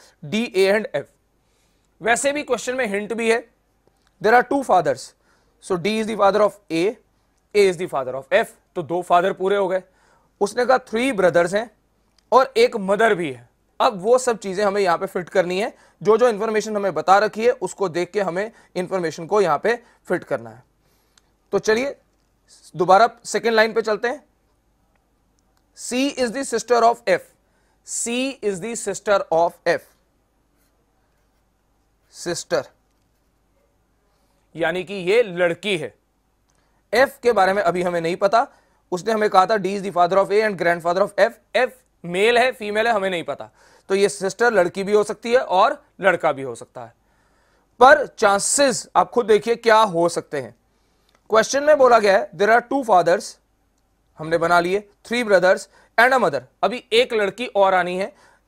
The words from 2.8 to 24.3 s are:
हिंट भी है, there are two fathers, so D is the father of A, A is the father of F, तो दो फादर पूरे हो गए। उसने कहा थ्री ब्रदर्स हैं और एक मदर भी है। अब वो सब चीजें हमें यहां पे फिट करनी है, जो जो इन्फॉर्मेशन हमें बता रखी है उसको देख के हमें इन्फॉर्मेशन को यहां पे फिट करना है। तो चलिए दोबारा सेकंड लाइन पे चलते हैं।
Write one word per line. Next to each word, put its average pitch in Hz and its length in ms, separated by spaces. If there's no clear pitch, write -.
हिंट 208 280
भी 226 180
है, 233 180
there 240 200
are - 100
two 277 160
fathers, 160 440
so 190 140
D 165 100
is 220 200
the 220 100
father 202 240
of 208 100
A, 165 200
A 196 180
is 160 80
the 165 120
father 131 300
of - 100
F, 214 140
तो 180 80
दो 170 180
फादर 175 320
पूरे 190 220
हो 196 120
गए। 185 160
उसने 214 240
कहा 254 120
थ्री 247 340
ब्रदर्स 175 420
हैं 226 180
और 262 260
एक 240 180
मदर 208 400
भी 165 160
है। 120 180
अब 220 220
वो 233 160
सब 240 220
चीजें 196 260
हमें 202 160
यहां 175 160
पे 185 80
फिट 185 240
करनी 185 320
है, 247 160
जो 208 140
जो 247 120
इन्फॉर्मेशन 214 460
हमें 202 180
बता 165 240
रखी 208 280
है 247 60
उसको 185 380
देख 175 220
के 208 100
हमें 190 300
इन्फॉर्मेशन 175 500
को 196 160
यहां 156 180
पे 233 240
फिट 175 160
करना 117 260
है। 113 140
तो 202 80
चलिए 233 360
दोबारा 185 340
सेकंड 220 280
लाइन 220 200
पे 226 80
चलते 214 260
हैं। 269 180